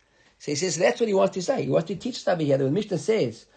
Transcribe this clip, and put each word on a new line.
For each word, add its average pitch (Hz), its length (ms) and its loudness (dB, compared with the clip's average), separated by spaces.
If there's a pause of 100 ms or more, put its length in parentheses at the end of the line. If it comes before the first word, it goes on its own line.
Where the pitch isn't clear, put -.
(380)
So - 120 -8
he 147 60 -2
says 160 200 -2
that's 196 220 2
what 233 80 2
he 208 80 0
wants - 200 2
to 185 80 -4
say. 220 200 -2
He 135 80 -4
wants 160 160 2
to 208 80 -6
teach 247 220 -8
us - 100 -6
over 180 160 0
here 139 160 2
that 139 60 2
when 135 100 0
Mishnah 202 240 -2
says, 156 480 -2 (100)